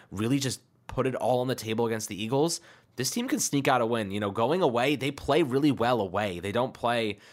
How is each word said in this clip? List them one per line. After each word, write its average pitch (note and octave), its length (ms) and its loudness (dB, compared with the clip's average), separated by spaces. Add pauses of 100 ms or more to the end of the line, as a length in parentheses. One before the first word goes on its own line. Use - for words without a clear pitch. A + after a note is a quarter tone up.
(100)
really G#2+ 280 0
just C3 220 -2 (260)
put B2+ 200 -2
it C3 80 -2
all B2 260 0
on B2+ 80 -2
the B2 60 0
table A2 320 -2
against A2 220 -4
the G2+ 140 -8
Eagles, C#3 380 0 (360)
this B2+ 140 -2
team A#3+ 180 -4
can C4 100 0
sneak C#3 280 0
out C3 140 4
a A2+ 60 2
win. A2+ 240 0
You G2+ 100 -2
know, G#2 100 -2
going A#2+ 300 0
away, C3+ 340 2
they C3 160 -2
play C#3 320 2
really C#3 300 4
well A2+ 300 2
away. G2 360 -2
They G2 140 -4
don't A#2+ 220 0
play, A#2 420 -2 (160)